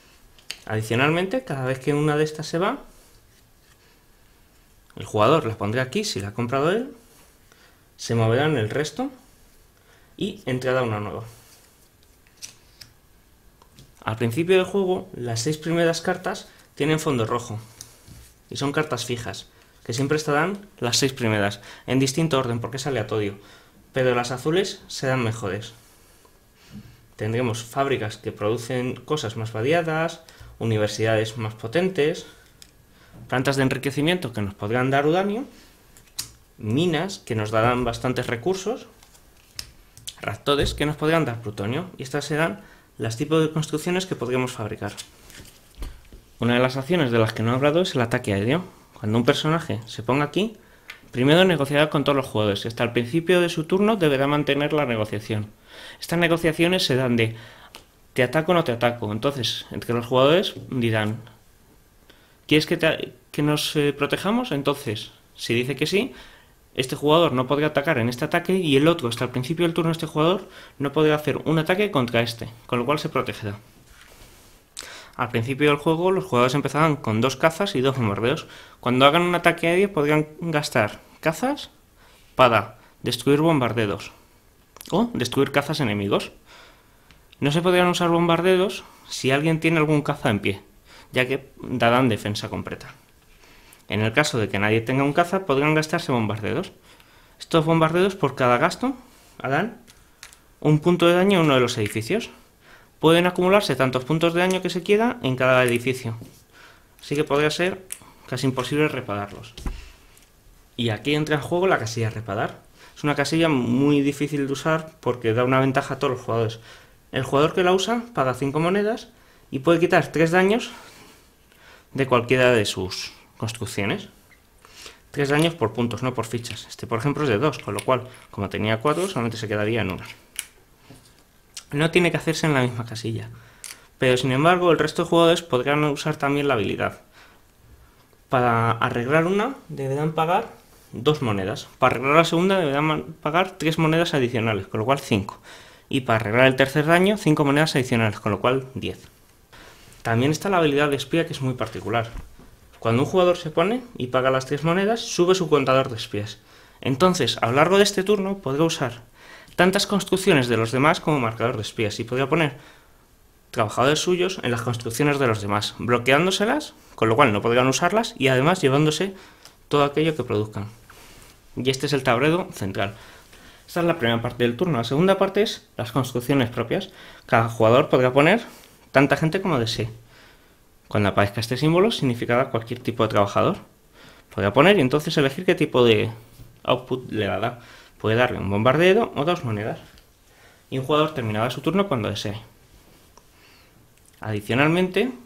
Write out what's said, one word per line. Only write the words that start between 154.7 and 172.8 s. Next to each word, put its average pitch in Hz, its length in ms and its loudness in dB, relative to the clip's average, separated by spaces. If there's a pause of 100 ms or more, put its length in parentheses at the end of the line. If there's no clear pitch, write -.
sube 175 340 2
su 170 140 -2
contador 135 400 4
de 117 80 -8
espías. - 420 -8 (420)
Entonces, 139 640 2
a - 20 2
lo 117 80 0
largo 165 240 6
de 202 60 8
este 202 180 0
turno, 196 380 0
podrá 139 240 0
usar 139 440 -2 (480)
tantas 185 320 4
construcciones 185 600 2
de 120 80 2
los 113 160 0
demás 147 300 2
como 151 180 0
marcador 113 380 -2
de 107 60 -6
espías 104 360 -4
y 113 60 -6
podrá 131 240 -2
poner 151 260 0 (960)
trabajadores 123 480 2
suyos 180 420 0
en 123 100 0
las 117 100 -2
construcciones 123 580 -2
de 135 80 2
los 107 140 0
demás, 101 380 -4
bloqueándoselas, 170 960 0 (200)
con 113 140 2
lo 113 80 4
cual 135 160 6
no 101 80 0
podrán 120 260 2
usarlas 180 500 0
y 131 120 2
además 147 320 2
llevándose 151 520 2 (540)
todo 147 160 2
aquello 151 320 0
que 123 80 -4
produzcan. 107 440 -4 (920)
Y 127 120 -2
este 135 180 -2
es 139 60 -2
el 135 100 0
tablero 139 500 2
central. 98 420 -6 (720)